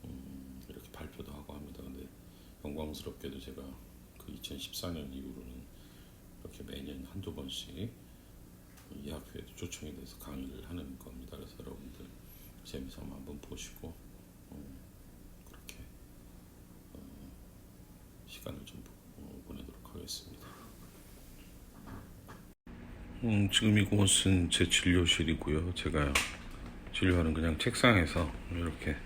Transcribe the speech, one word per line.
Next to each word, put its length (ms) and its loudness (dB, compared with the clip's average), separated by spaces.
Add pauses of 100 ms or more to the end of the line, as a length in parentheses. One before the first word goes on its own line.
음, 640 -10
이렇게 220 -14
발표도 400 -10
하고 220 -10
합니다. 280 -10
근데 260 -10 (560)
영광스럽게도 760 -4
제가 240 -8 (680)
그 40 -6
이천십사 580 -6
년 200 -4
이후로는 520 -8 (800)
이렇게 200 -10
매년 480 -6
한두 220 -4
번씩 580 -4 (1120)
이 60 -4
학회에도 460 -8
초청이 400 -8
돼서 240 -12
강의를 500 -8
하는 300 -6
겁니다. 380 -12
그래서 220 -10
여러분들 460 -10 (580)
재미삼아 520 -8
한번 240 -10
보시고, 540 -10 (560)
어, 80 -10 (880)
그렇게, 320 -14 (1160)
어, 60 -12 (1300)
시간을 380 -8
좀 180 -14
보-, 400 -16
어, 240 -12
보내도록 480 -12
하겠습니다. 520 -10 (2750)
음, 280 8
지금 260 10
이곳은 720 8
제 180 8
진료실이고요. 1080 6
제가 380 4 (800)
진료하는 400 8
그냥 240 4
책상에서 720 8 (220)
이렇게 440 0 (100)